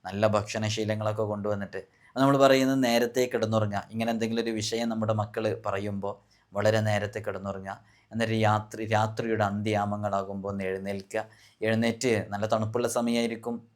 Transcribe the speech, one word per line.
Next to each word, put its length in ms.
നല്ല 220
ഭക്ഷണശീലങ്ങളൊക്കെ 1040
കൊണ്ടുവന്നിട്ട്, 500
അത് 60
നമ്മൾ 160
പറയുന്നത് 460
നേരത്തെ 420
കിടന്നുറങ്ങുക. 560
ഇങ്ങനെ 200
എന്തെങ്കിലും 320
ഒരു 80
വിഷയം 380
നമ്മുടെ 240
മക്കൾ 300
പറയുമ്പോൾ 480
വളരെ 260
നേരത്തെ 300
കിടന്നുറങ്ങുക. 560
എന്നിട്ട് 320
രാത്രി, 420
രാത്രിയുടെ 600
അന്ത്യയാമങ്ങളാകുമ്പോൾ 1040
ഒന്ന് 120
എഴുന്നേൽക്കുക. 600
എഴുന്നേറ്റ് 520
നല്ല 160
തണുപ്പുള്ള 420
സമയമായിരിക്കും 680